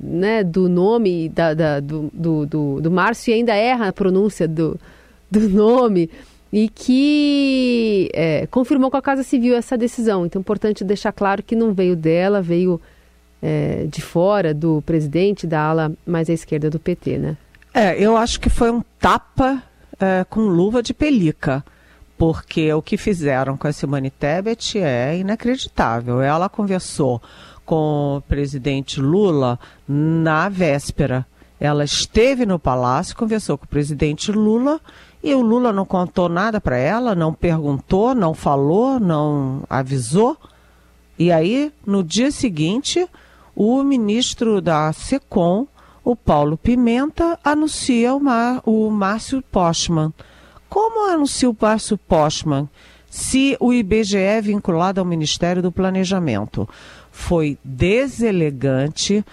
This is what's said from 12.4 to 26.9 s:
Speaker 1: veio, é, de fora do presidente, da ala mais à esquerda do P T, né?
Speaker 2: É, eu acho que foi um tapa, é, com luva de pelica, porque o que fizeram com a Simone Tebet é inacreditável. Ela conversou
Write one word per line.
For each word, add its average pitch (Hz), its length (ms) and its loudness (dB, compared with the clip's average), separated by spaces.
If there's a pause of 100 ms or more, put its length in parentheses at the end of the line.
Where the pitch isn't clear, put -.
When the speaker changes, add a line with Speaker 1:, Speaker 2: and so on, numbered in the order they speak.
Speaker 1:
veio, 170 400 0 (600)
é, 151 480 -2
de 151 120 -10
fora 180 520 0
do 151 320 0
presidente, 165 640 0
da 160 140 -2
ala 156 320 0 (120)
mais 165 240 -2
à 165 40 0
esquerda 156 360 -2
do 160 80 -4
P 175 160 -4
T, 147 240 -4
né? 147 200 -4 (360)
Speaker 2:
É, 196 240 2
eu 220 200 4
acho 226 200 0
que - 120 0
foi 233 200 2
um 233 140 -2 (160)
tapa, 254 640 0 (340)
é, 185 320 2
com 220 120 -2
luva 214 420 2
de 247 100 -6
pelica, 165 680 0 (540)
porque 160 560 0
o 156 80 0
que - 160 -4
fizeram 139 580 -2
com - 140 -4
a - 20 -2
Simone 139 380 -4
Tebet 190 680 -4
é 139 400 0
inacreditável. 151 1040 -2
Ela 160 280 0
conversou 180 720 -2 (440)